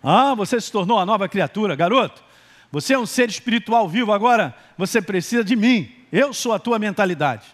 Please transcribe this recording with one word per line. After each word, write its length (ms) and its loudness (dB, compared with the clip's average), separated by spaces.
Ah, 320 4
você 260 -2
se 100 -12
tornou 280 0
uma 80 0
nova 220 -2
criatura, 460 -2
garoto. 480 0
Você 240 0
é 40 2
um 80 -2
ser 220 0
espiritual 600 0
vivo 240 -2
agora, 440 2
você 240 0
precisa 420 -2
de 140 0
mim. 340 2
Eu 220 0
sou 200 -4
a 60 -2
tua 200 -2
mentalidade. 760 -2